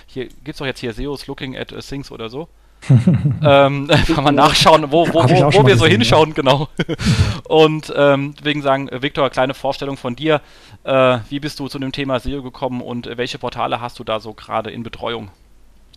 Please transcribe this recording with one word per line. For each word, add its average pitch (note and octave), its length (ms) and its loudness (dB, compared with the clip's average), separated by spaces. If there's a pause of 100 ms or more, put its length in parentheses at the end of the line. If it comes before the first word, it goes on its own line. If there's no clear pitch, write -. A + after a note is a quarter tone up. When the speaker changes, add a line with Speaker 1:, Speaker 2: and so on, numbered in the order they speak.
Speaker 1:
hier, B2 220 -12 (160)
gibt's D3+ 140 -14
doch D3+ 60 -8
jetzt C3 140 -8
hier A#2+ 140 -8
seos C3 340 -10
looking C3+ 300 -10
at, A2+ 160 -12
äh, G#2 60 -14
things C#3 300 -12
oder A2+ 200 -12
so. C#3+ 240 -12
Speaker 2:
<laughs> - 340 -20 (540)
Speaker 1:
Ähm, C#3 480 4
<laughs> - 20 0
einfach D3+ 320 2
mal C#3+ 80 2
nachschauen, D3+ 600 4
wo, D#3+ 220 4
wo, D#3+ 100 4
Speaker 2:
Hab A3 60 4
ich - 80 6
Speaker 1:
wo, - 60 6
Speaker 2:
auch D3 40 4
Speaker 1:
wo D3 40 4
Speaker 2:
schon G#3 160 6
Speaker 1:
wir G3 80 6
Speaker 2:
mal - 20 4
Speaker 1:
so E3 80 4
Speaker 2:
gesehen, F#3 140 4
Speaker 1:
hinschauen, E3 300 4
Speaker 2:
ja. D#3+ 60 -12
Speaker 1:
genau. C#3+ 340 0 (380)
<laughs> - 420 0
Und, D#3 460 2
ähm, C#3+ 420 2
deswegen D3 240 -4
sagen, C#3 260 -2
äh, B2 140 -10
Viktor, C#3 280 -2
kleine C3+ 240 -2
Vorstellung C#3 440 -8
von - 180 -8
dir. D3 260 0 (440)
Äh, C3 340 2 (100)
wie C#3 120 -8
bist D3 180 -10
du C#3 80 -8
zu C#3+ 100 -12
dem C3+ 140 -6
Thema C3+ 300 -4
seo C#3 200 -6
gekommen B2+ 400 -8
und, A#2+ 240 -10
äh, A2+ 120 -12
welche B2 200 -6
Portale A#2+ 440 -6
hast A#2+ 180 -12
du A#2+ 60 -14
da A2 160 -4
so G#2+ 120 -14
gerade A2 380 -6
in A#2 120 -12
Betreuung? A2+ 460 -10 (680)